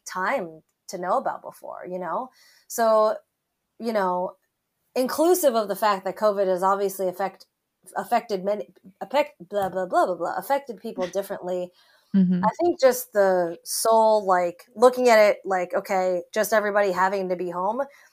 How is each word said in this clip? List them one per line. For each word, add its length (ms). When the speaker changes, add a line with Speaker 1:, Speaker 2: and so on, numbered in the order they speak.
Speaker 1:
time 580
to 100
know 180
about 260
before, 460
you 100
know? 300
So, 480
you 140
know, 440
inclusive 600
of 140
the 80
fact 280
that 120
covid 300
has 160
obviously 460
affect, 380
affected 480
many, 280
affect-, 360
blah, 200
blah, 160
blah, 200
blah, 100
blah, 220
affected 440
people 260
differently. 640
Speaker 2:
Mm-hmm. 280
Speaker 1:
I 60
think 180
just 340
the 500
soul, 600
like, 400
looking 340
at 100
it, 260
like, 280
okay, 480
just 200
everybody 380
having 380
to 60
be 140
home. 320